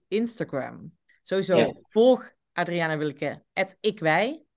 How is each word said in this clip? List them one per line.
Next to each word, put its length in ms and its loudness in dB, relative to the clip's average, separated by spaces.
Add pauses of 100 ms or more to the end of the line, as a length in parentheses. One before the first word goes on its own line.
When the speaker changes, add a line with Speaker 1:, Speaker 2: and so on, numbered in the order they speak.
Speaker 1:
Instagram. 840 -6 (300)
Sowieso, 360 -2
Speaker 2:
Ja. 240 4
Speaker 1:
volg 520 4 (200)
Adriana 440 -2
Willeke, 460 -6 (100)
at 280 -4
ikwij, 640 0 (140)